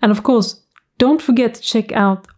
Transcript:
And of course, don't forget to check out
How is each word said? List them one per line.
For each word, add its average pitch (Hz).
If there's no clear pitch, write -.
And 214
of 214
course, 240
don't 285
forget 240
to -
check 214
out 196